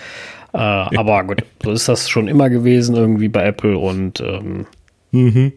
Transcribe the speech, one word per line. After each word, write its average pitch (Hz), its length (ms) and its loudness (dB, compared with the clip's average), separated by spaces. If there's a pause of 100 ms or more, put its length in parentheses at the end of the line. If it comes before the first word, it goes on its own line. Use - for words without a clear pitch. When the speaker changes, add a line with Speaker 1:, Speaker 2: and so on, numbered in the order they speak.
(540)
Speaker 1:
Äh, - 40 -6
Speaker 2:
<laughs> - 0 -
Speaker 1:
aber 104 680 0
gut, 98 200 -4 (200)
so 107 80 -2
ist 113 160 -2
das 120 220 0
schon 107 180 0
immer 139 220 4
gewesen 123 460 2
irgendwie 110 340 2
bei 98 160 0
Apple 104 320 0
und, 95 420 -4
ähm, 95 460 -8 (460)
Speaker 2:
Mhm. 127 460 4